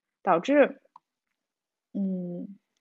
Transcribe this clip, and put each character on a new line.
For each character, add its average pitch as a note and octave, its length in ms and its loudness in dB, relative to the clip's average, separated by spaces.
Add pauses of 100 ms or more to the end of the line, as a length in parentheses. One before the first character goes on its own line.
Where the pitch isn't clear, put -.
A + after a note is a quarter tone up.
(240)
导 F3 160 2
致， C#4 400 2 (1120)
嗯， F#3 640 -6 (220)